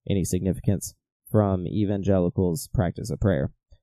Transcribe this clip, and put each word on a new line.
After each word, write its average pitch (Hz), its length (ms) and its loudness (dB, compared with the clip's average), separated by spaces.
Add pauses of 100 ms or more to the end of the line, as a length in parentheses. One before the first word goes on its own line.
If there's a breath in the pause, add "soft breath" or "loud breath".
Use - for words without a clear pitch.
any 95 160 0
significance 90 680 -2 (360)
from 98 360 2
evangelicals' 95 1080 0
practice 90 360 -2
of - 100 -6
prayer, 87 340 0 (300)